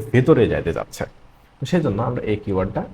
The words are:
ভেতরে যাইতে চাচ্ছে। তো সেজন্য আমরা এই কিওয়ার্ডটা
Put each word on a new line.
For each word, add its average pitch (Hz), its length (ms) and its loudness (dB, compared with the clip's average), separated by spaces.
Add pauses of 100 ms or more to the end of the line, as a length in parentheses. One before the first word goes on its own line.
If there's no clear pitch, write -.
(120)
ভেতরে 127 360 6
যাইতে 82 260 -2
চাচ্ছে। - 320 -8 (540)
তো 135 60 -8
সেজন্য 135 360 0
আমরা 123 200 -4
এই 107 140 -2
কিওয়ার্ডটা 95 480 -2 (100)